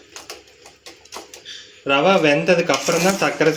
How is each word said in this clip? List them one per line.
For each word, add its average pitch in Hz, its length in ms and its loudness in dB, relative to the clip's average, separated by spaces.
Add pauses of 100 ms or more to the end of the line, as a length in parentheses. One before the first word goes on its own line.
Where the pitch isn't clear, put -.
(1900)
ரவை 156 200 4 (140)
வெந்ததுக்கு 156 500 2
அப்புறம் 170 300 -2
தான் 190 160 0
சர்க்கரை 156 340 0